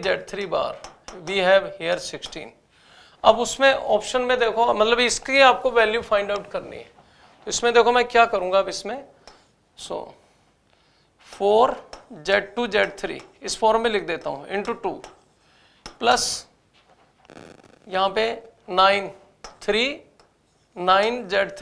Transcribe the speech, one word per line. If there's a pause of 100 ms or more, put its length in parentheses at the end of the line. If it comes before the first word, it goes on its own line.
Z
three
bar (520)
we
have
here
sixteen। (760)
अब
उसमें
ऑप्शन
में
देखो,
मतलब
इसकी
आपको
वैल्यू
फाइंड
आउट
करनी
है। (600)
तो
इसमें
देखो
मैं
क्या
करूंगा
अब
इसमें, (720)
so (1300)
four (580)
Z
two
Z
three (220)
इस
फॉर्म
में
लिख
देता
हूँ
into
टू (1080)
प्लस (1600)
यहाँ
पे (440)
नाइन, (540)
थ्री, (920)
नाइन
Z